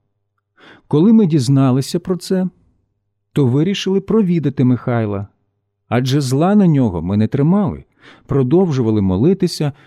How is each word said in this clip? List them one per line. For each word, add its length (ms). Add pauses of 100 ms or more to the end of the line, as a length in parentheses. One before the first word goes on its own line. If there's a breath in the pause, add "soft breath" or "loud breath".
(880 loud breath)
Коли 240
ми 140
дізналися 760
про 160
це, 320 (840)
то 140
вирішили 540
провідати 640
Михайла, 640 (600)
адже 320
зла 340
на 120
нього 360
ми 140
не 120
тримали, 560 (420 soft breath)
продовжували 760
молитися, 720 (140 soft breath)